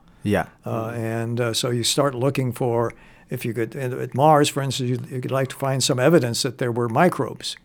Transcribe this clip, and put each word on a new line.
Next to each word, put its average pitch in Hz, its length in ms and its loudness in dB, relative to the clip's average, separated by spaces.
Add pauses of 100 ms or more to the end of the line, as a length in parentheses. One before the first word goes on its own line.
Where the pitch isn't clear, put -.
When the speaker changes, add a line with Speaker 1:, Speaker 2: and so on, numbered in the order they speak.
(240)
Speaker 1:
Yeah. 98 240 2 (180)
Speaker 2:
Uh, 113 300 -4
and, 117 440 -4
uh, 117 140 0
so 131 160 -2
you 120 140 0
start 143 320 2
looking 131 360 0
for, 117 420 0 (360)
if 127 160 -6
you 117 80 -4
could, 117 220 -4
and 127 180 -6
at 131 220 -6
Mars, 147 340 6
for 143 140 -2
instance, 131 260 -2
you, 123 100 -2 (160)
you 127 60 -6
could 120 100 -6
like 131 180 0
to - 60 -14
find 135 280 -2
some 127 160 0
evidence 127 420 4
that 123 160 -4
there 120 140 -2
were 120 180 -2
microbes. 131 760 0